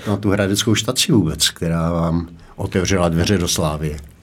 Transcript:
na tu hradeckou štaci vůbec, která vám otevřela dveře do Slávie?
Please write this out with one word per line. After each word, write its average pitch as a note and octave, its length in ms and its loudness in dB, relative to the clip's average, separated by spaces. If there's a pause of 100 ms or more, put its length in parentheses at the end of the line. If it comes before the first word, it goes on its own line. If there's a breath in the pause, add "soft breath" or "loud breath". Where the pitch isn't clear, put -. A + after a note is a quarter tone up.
na G2+ 100 0
tu G2+ 120 -2
hradeckou G2 460 2
štaci - 360 0
vůbec, D#2+ 380 2
která E2 420 -2
vám E2+ 360 0 (280 soft breath)
otevřela F2+ 540 0
dveře E2 280 2
do F2 100 0
Slávie? D2+ 520 -2 (240)